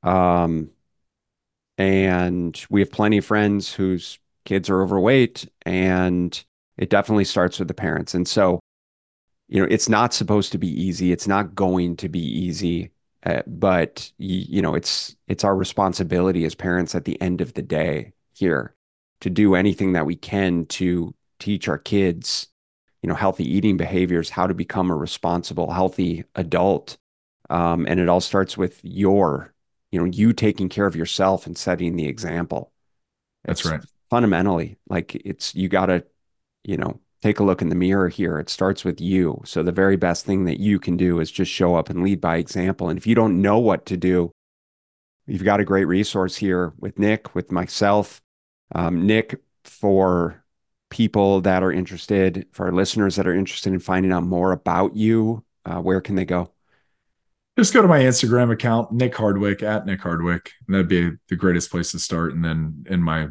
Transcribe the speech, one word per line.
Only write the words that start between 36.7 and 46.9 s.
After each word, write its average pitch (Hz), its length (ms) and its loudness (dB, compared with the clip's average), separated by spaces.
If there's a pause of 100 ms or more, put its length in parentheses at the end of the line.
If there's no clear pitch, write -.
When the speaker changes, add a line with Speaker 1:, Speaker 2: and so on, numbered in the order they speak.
Speaker 1:
know, - 240 -6 (220)
take - 180 2
a 101 40 4
look 95 180 2
in 85 60 0
the 85 60 0
mirror 92 340 2
here. 82 300 -2
It 73 120 -6
starts 95 340 -2
with 87 160 -4
you. 87 440 0
So - 180 -4
the 85 100 0
very 98 240 4
best 87 300 0
thing 95 180 0
that 85 160 -2
you 101 180 2
can 87 180 -2
do 87 240 2
is 80 100 -4
just 92 200 -4
show 87 260 2
up 82 140 -2
and 87 120 -2
lead 98 180 0
by 82 160 0
example. 90 520 -4
And 85 100 -4
if 90 80 -8
you 113 80 4
don't 107 260 4
know 101 180 4
what 107 280 2
to 98 100 -4
do, 90 340 2 (960)
you've 92 180 -6
got 101 160 4
a 101 40 2
great 98 220 2
resource 92 500 0
here 90 420 0
with - 200 -10